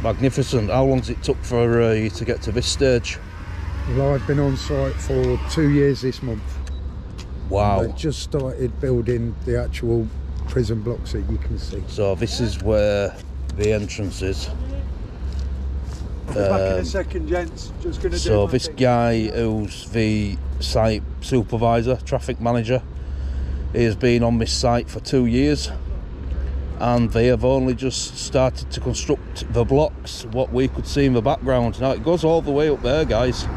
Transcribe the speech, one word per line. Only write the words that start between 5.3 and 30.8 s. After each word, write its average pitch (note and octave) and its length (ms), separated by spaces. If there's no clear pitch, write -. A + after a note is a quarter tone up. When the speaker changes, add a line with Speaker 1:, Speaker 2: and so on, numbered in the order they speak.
Speaker 2:
two D3+ 200
years C#3+ 320
this B2 220
month. A2 180
Speaker 1:
Wow. G2+ 340
Speaker 2:
They A2+ 100
just - 280
started C3 580
building A#2+ 560
the A#2+ 160
actual A#2 460
prison A2+ 340
blocks A2+ 300
that - 180
you - 80
can - 220
see. - 280
Speaker 1:
So G2 280
this A2+ 240
is G#2+ 220
where G#2 540
the G#2 160
entrance G2+ 480
is. F#2+ 280
Speaker 2:
I'll - 60
be G#2 60
back G2 220
in F#2+ 120
a F#2 40
Speaker 1:
Um, F#2 80
Speaker 2:
second, E3+ 420
gents. F3 540
Just E3+ 200
gonna F3 100
do F3 60
Speaker 1:
so G#2 280
Speaker 2:
my F2+ 60
Speaker 1:
this C3 160
Speaker 2:
thing. - 100
Speaker 1:
guy A#2+ 500
who's A2 600
the G#2+ 480
site A2 440
supervisor, A#2 800
traffic - 420
manager, A#2 420
he A#2+ 100
has A2 120
been A#2+ 280
on A#2 140
this A2+ 160
site A#2+ 360
for - 120
two B2+ 240
years, C3+ 460
and A#2+ 320
they A#2 160
have A#2+ 160
only C3 320
just - 420
started - 540
to - 80
construct - 720
the A2+ 140
blocks, - 680
what A#2+ 220
we B2+ 160
could - 180